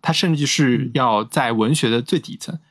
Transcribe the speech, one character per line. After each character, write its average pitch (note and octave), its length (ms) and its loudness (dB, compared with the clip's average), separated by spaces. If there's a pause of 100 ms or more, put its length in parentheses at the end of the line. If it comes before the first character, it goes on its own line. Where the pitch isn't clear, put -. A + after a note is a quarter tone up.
它 E3 100 0
甚 D#3+ 220 0
至 D3 100 0
是 C3 480 0
要 A#2 300 2
在 A#2 300 -2
文 A2 200 2
学 C#3+ 160 0
的 A#2 140 0
最 E3+ 160 -2
底 - 180 -10
层， - 220 -12 (120)